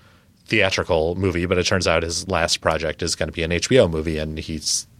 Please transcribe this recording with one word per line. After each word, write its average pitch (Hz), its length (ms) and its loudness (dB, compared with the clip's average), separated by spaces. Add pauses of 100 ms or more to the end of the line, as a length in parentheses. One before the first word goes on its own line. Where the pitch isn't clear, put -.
(460)
theatrical 90 680 2
movie, 90 300 0
but 90 120 0
it 87 80 2
turns 92 220 0
out 85 160 2
his 82 260 -6
last 85 320 0
project 80 420 -2
is 82 120 -2
gonna 78 180 -4
be 82 100 -4
an 80 80 -2
H 85 160 -2
B 127 120 4
O 95 100 6
movie, 80 280 -2
and 76 200 -4
he's - 500 -6 (120)